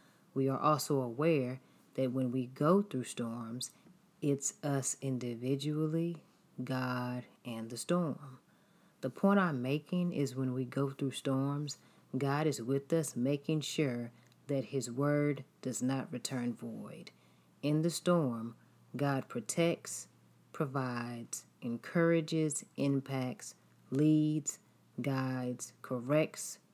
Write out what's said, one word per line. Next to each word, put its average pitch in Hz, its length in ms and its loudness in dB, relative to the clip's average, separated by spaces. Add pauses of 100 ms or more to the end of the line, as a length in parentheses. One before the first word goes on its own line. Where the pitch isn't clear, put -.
(340)
We 135 160 2
are 135 100 0
also 147 400 2
aware 131 600 2 (340)
that 127 180 0
when 127 200 0
we 127 160 0
go 156 340 6
through 139 220 -4
storms, 117 640 -6 (500)
it's 139 440 0
us 139 360 0
individually, 143 1200 -2 (400)
God, 127 580 -2 (240)
and 113 240 -8
the 120 80 -8
storm. 143 640 -2 (600)
The 131 80 -4
point 202 280 6
I'm 160 240 4
making 156 520 0
is 131 200 0
when 131 200 0
we 131 100 -2
go 135 260 0
through 135 220 -2
storms, 139 640 -2 (400)
God 143 300 2
is 120 140 0
with 139 320 0
us, 160 240 0
making 143 420 2
sure 120 520 -2 (360)
that 139 160 0
His 127 260 -4
word 143 540 2 (180)
does 127 220 -4
not 131 260 0
return 123 440 -4
void. 113 580 -12 (500)
In 151 200 2
the 170 80 2
storm, 127 680 2 (400)
God 139 320 0
protects, - 800 -2 (460)
provides, 123 920 -4 (180)
encourages, 160 1040 2 (140)
impacts, 135 800 -2 (360)
leads, 151 680 2 (420)
guides, 127 800 -2
corrects, 135 800 0 (140)